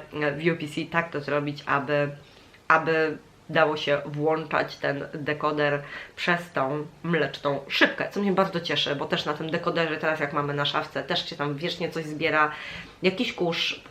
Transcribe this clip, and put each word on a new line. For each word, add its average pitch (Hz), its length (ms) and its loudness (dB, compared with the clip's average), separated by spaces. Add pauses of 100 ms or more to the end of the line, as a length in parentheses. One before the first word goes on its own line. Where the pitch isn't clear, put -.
(120)
w 151 400 2
U 165 40 0
P 156 120 -6
C 156 120 -4 (100)
tak 165 200 0
to 147 100 -4
zrobić, 143 460 -2
aby, 143 420 2 (600)
aby 156 500 4 (300)
dało 156 280 4
się 147 300 2
włączać 151 680 0
ten 143 380 -2
dekoder 147 680 0 (340)
przez 170 360 0
tą 143 340 -2 (160)
mleczną 143 640 0
szybkę, - 420 2
co 202 100 -4
mnie 202 120 2
bardzo 180 280 2
cieszy, 147 360 0
bo 147 80 -4
też 160 200 -2
na 151 100 0
tym 160 160 -6
dekoderze 160 460 0
teraz, 156 240 0
jak 147 120 -2
mamy 143 220 0
na 143 100 0
szafce, 147 380 -2
też - 280 -2
się 165 60 -10
tam 143 180 0
wiecznie 170 360 -4
coś 165 140 -4
zbiera, 151 460 2 (520)
jakiś 185 300 2
kurz, 170 580 -2